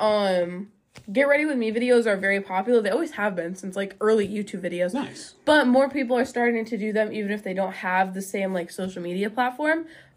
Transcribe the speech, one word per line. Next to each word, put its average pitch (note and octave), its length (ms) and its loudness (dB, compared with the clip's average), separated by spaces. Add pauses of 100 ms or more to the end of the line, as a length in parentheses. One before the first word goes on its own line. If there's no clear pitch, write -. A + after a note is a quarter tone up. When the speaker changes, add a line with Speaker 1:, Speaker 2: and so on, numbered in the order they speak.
Speaker 1:
um, G3 640 0 (420)
get C4+ 200 2
ready D4 160 4
with D4 120 0
me A3 140 0
videos A#3 340 4
are G3+ 120 2
very G3 240 0
popular. G3 400 2
They G#3 80 0
always D4+ 220 0
have G3+ 260 -2
been E3+ 180 -6
since, F#3+ 220 -10
like, G3 240 -6
early G#3+ 260 4
YouTube G#3 340 -6
videos. F3+ 320 -2
Speaker 2:
Nice. - 420 -8 (100)
Speaker 1:
But D4 220 6
more C4 220 6
people C4 280 0
are B3 80 2
starting A#3+ 400 0
to A#3 120 -6
do G#3+ 140 -2
them G#3+ 220 0
even G3+ 180 -4
if G#3 120 -4
they F#3+ 100 -6
don't F#3+ 220 -2
have F#3 380 0
the F#3+ 80 -8
same, F#3+ 320 -4
like, F3 180 -4
social F#3 300 -8
media F#3 280 -4
platform. D4+ 560 -2 (320)